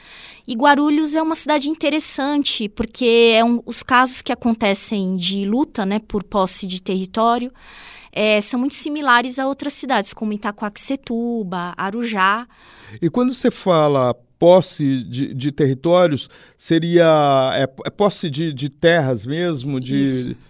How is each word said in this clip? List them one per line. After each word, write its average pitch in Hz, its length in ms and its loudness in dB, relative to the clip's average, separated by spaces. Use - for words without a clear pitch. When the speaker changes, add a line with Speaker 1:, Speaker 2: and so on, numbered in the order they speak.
Speaker 1:
E - 100 -8
Guarulhos 294 600 2
é 320 60 0
uma 320 140 -2
cidade 285 340 0
interessante, 294 1000 -2
porque 233 680 2
é 226 80 4
um, 240 220 0
os - 160 -2
casos 254 400 2
que - 100 -4
acontecem 208 840 -2
de 190 300 -4
luta, 226 400 -2
né, 202 140 -2
por 214 260 -8
posse 196 420 0
de 185 160 -8
território, 226 720 -2
é, 214 300 0
são 247 180 0
muito 262 160 -4
similares 262 640 0
a 269 80 -2
outras 277 280 -4
cidades, 240 400 -2
como 214 180 -6
Itacoaxetuba, 208 1400 -4
Arujá. 214 720 -2
Speaker 2:
E 165 100 0
quando 247 240 0
você 247 160 0
fala 143 640 2
posse 156 680 4
de, 123 300 -6
de 139 180 -4
territórios, 151 760 2
seria, 160 1000 2
é, 131 140 0
é - 60 -6
posse 190 400 -2
de, 156 200 -4
de 139 200 -6
terras 135 560 0
mesmo? 143 520 -4
De 131 220 -4
Speaker 1:
Isso. 127 360 -2